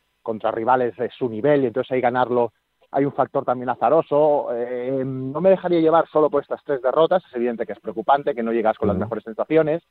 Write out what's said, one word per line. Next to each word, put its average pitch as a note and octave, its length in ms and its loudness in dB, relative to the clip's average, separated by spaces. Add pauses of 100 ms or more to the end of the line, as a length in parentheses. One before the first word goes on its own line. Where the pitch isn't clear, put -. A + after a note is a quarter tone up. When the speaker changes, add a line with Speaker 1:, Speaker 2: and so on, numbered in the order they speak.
(240)
Speaker 1:
contra A2 280 -4
rivales A#2+ 440 0
de A#2 140 -4
su - 180 -6
nivel, C3+ 360 0
y B2+ 40 2
entonces A#2+ 240 -4
ahí C3 80 -2
ganarlo A#2+ 540 0 (360)
hay C#3 140 0
un C#3+ 80 -2
factor C3+ 320 -2
también B2 240 -4
azaroso. C#3+ 840 2
Eh, B2 520 -4
no C3 360 -6
me F#3+ 80 6
dejaría F3+ 320 2
llevar D#3+ 260 4
solo D3+ 220 2
por C#3+ 140 0
estas - 200 -8
tres C#3 180 -4
derrotas. D#3+ 440 2
Es - 100 -14
evidente A#2 300 -4
que G#2 80 -10
es - 80 -20
preocupante, C3+ 520 -2
que A#2+ 100 -6
no A2+ 100 -2
llegas A2 240 0
con G#2+ 100 -2
las G2+ 80 0
Speaker 2:
Ujú. G#2+ 80 -4
Speaker 1:
mejores G#2+ 220 -8
sensaciones, D#3 640 -2